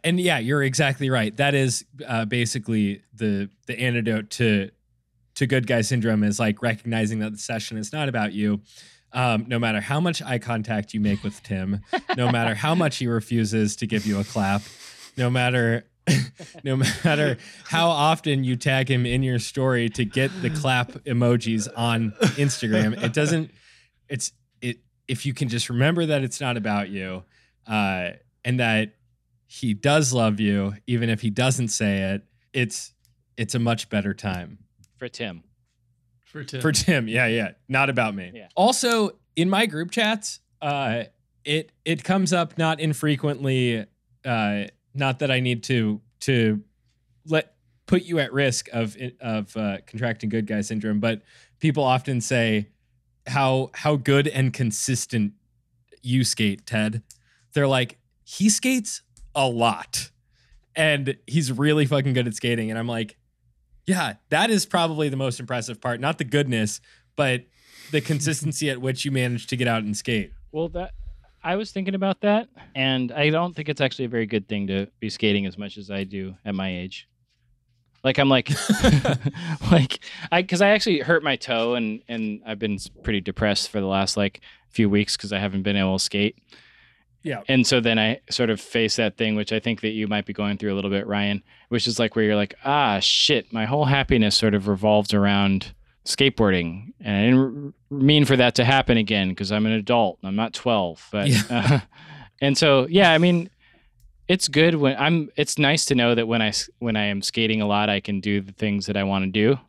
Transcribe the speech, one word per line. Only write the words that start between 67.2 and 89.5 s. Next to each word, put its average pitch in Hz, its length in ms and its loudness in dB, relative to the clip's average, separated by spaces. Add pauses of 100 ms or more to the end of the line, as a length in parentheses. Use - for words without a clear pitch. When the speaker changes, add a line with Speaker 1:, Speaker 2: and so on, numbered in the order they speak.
Speaker 1:
the 147 100 2
consistency 147 680 -2
at 123 120 -4
which 131 240 -4
you 143 60 -4
manage 123 360 -2
to 135 80 -4
get 123 120 0
out 113 160 2
and 104 120 -4
skate." 104 360 -4 (200)
Speaker 2:
Well, 160 180 -6
that, 175 240 -10 (500)
I 170 120 -2
was 208 160 -6
thinking 190 240 -4
about 190 260 0
that, 208 280 2 (260)
and 131 360 0
I 147 180 2
don't 165 260 0
think 151 140 -8
it's 143 120 -2
actually 131 240 0
a 117 40 -6
very 113 160 0
good 104 220 -2
thing 101 200 -4
to 98 200 -2 (120)
be 107 100 -6
skating 101 360 0
as 90 120 -8
much 101 200 -12
as 101 120 -16
I 98 140 -6
do 95 320 -10 (100)
at 101 100 -6
my 95 220 -4
age. 92 300 -12 (960)
Like, 131 160 2
I'm 139 100 4
like, 131 200 4
<laughs> 151 800 2
Speaker 1:
<laughs> 165 420 -4
Speaker 2:
like, 151 280 4 (320)
I, 180 120 4
'cause 185 180 0
I 202 80 6
actually 202 300 4
hurt 151 240 2
my 139 140 2
toe, 117 380 0
and, 110 320 -2
and 110 380 -6
I've 110 140 -8
been 104 160 -2
s-, - 140 -10 (140)
pretty 104 180 -2
depressed 101 480 0
for 107 100 -4
the 95 80 -2
last, 98 300 0
like, 101 240 -2 (280)
few 107 200 2
weeks 104 260 2
'cause 101 160 -10
I 98 80 -2
haven't 98 240 -4
been 101 140 0
able 95 200 2
to 92 60 -2
skate. 104 340 -2 (840)
Speaker 1:
Yeah. 123 240 -8
Speaker 2:
And 131 180 4
so 127 140 4
then 113 180 2
I 110 220 2 (100)
sort 117 220 0
of 101 100 -2
face 113 360 -2
that 110 200 0
thing, 110 180 0
which 104 160 -2